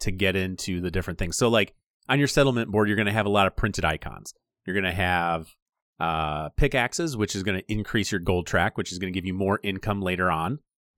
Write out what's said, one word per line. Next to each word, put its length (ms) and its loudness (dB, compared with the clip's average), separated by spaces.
to 100 -2
get 240 0
into 460 -2
the 100 -4
different 300 -4
things. 160 -2
So, 120 4
like, 260 2
on 100 2
your 100 4
settlement 440 2
board, 160 4
you're 80 2
gonna 160 2
have 140 2
a 40 0
lot 160 6
of 80 0
printed 300 -2
icons. 500 -4
You're 80 -4
gonna 180 0
have, 640 0
uh, 560 -2
pickaxes, 600 0
which 200 -2
is 80 -4
gonna 240 -2
increase 420 -2
your 80 -2
gold 300 0
track, 280 0
which 160 -6
is 60 -8
gonna 140 -6
give 120 -4
you 100 -4
more 280 0
income 400 -2
later 300 0
on. 260 -2